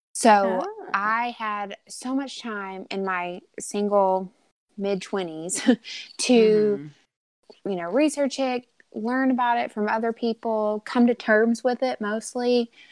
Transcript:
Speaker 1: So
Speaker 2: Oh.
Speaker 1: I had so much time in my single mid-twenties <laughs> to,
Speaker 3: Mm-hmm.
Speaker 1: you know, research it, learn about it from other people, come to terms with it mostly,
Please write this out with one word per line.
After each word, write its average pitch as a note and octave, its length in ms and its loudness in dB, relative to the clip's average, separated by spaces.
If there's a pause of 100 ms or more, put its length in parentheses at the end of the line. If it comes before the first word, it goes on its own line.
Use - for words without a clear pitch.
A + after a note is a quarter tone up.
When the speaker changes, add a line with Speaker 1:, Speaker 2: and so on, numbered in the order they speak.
(140)
Speaker 1:
So G3 500 4
Speaker 2:
Oh. G#4+ 280 -12
Speaker 1:
I A3+ 460 -2
had G#3 380 -8 (120)
so B3+ 260 -10
much C4+ 260 -6
time G3 500 -10
in G3 140 -4
my F3+ 360 -6 (180)
single G3 760 0 (440)
mid-twenties F#3 840 -4 (320)
<laughs> - 240 -16
to, - 180 4
Speaker 3:
Mm-hmm. G#3+ 500 4 (840)
Speaker 1:
you F#3+ 60 -2
know, E3+ 140 -6
research C#4+ 480 0
it, B3+ 280 -2 (280)
learn B3 360 0
about A#3+ 280 2
it A#3+ 140 -4
from G#3 160 -2
other A3+ 240 0
people, A3 720 -2
come A#3+ 220 4
to A#3+ 80 4
terms A3+ 480 2
with B3 200 0
it B3+ 180 -2
mostly, A#3 720 0 (220)